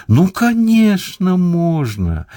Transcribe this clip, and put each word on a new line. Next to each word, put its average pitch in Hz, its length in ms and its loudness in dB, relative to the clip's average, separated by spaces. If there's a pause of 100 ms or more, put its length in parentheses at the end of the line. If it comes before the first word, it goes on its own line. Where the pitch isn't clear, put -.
«Ну, 147 220 4
конечно, 220 1080 0
можно, 147 880 -2 (120)